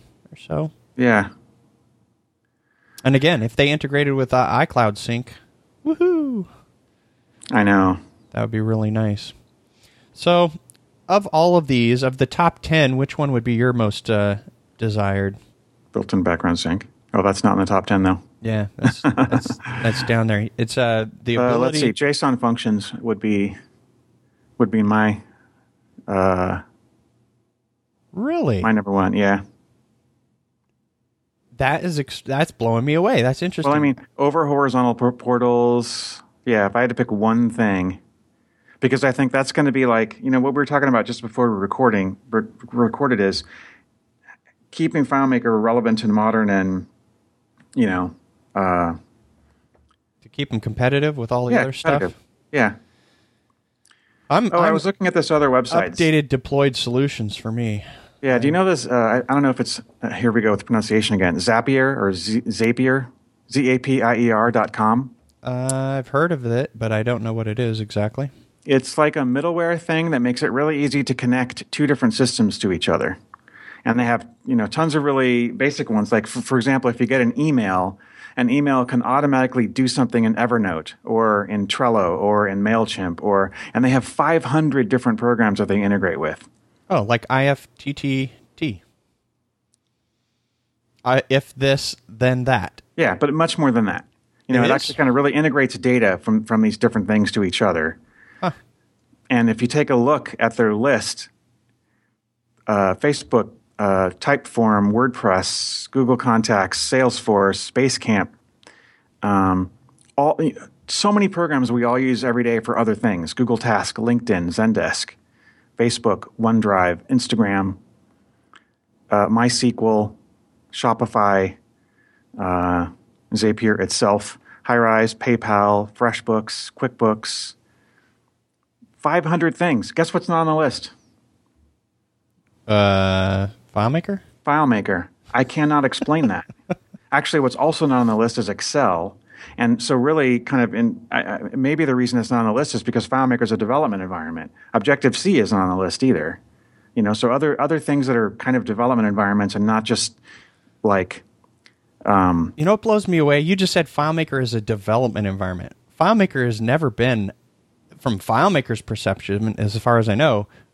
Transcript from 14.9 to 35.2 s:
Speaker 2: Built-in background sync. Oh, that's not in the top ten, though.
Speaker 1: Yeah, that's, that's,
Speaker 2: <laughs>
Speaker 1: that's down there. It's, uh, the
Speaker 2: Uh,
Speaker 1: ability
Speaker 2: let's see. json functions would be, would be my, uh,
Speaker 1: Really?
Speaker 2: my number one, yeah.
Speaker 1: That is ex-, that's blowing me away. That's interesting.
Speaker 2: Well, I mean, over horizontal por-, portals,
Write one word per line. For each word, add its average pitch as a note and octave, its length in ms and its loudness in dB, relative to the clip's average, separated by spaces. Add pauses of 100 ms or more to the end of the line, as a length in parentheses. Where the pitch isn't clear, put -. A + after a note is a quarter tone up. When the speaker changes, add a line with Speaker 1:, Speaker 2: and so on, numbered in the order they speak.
Speaker 2:
Built-in F#2+ 300 -2
background E2+ 360 0
sync. E2+ 280 -4 (260)
Oh, G#2 80 2
that's F#2+ 220 2
not G2+ 100 2
in G2 60 0
the F#2+ 60 0
top F#2+ 200 0
ten, G2 180 2
though. F#2 160 2 (220)
Speaker 1:
Yeah, G#2+ 340 -2
that's, - 260 0
that's, B2+ 560 0
Speaker 2:
<laughs> - 80 -18 (160)
Speaker 1:
that's A2+ 220 -2
down A2+ 240 0
there. G#2+ 300 0
It's, A2+ 200 -4
uh, A2+ 280 0 (180)
the A#2+ 140 -2
Speaker 2:
Uh, B2 100 2
Speaker 1:
ability B2+ 400 0
Speaker 2:
let's G#2+ 120 -2
see. D3 60 0
json C#3+ 340 0
functions A2+ 560 -2
would A2 240 -6
be, G2+ 360 -2 (1000)
would A2+ 120 2
be A2 140 0
my, G#2+ 380 2 (840)
uh, F#2 540 0 (1500)
Speaker 1:
Really? A3+ 500 -2
Speaker 2:
my A2 100 2
number G3+ 200 0
one, F#3+ 220 2
yeah. G2+ 280 2 (2250)
Speaker 1:
That C3+ 260 0
is E3+ 160 -2
ex-, - 220 -8
that's C#3 300 -2
blowing A#2 340 0
me D3 80 0
away. F3 280 2
That's B2+ 200 0
interesting. E3+ 300 -2
Speaker 2:
Well, D3 60 4
I D3+ 40 2
mean, C#3+ 140 2 (220)
over C#3+ 280 2
horizontal C3 480 2
por-, B2 180 0
portals, A#2+ 1080 0 (240)